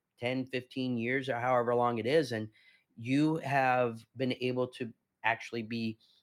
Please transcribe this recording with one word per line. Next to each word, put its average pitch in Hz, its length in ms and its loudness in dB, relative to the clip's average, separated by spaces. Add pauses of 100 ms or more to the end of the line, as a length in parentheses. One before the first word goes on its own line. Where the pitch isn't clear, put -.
(180)
ten, 127 260 -2
fifteen 127 540 -4
years 127 300 -2
or 120 100 -2
however 123 340 2
long 120 260 4
it 110 80 -4
is, 139 260 4
and 110 160 -4 (480)
you 143 400 2
have 127 640 2 (160)
been 123 240 0
able 127 280 0
to 120 240 -10 (300)
actually 117 400 -2
be 113 360 -4 (240)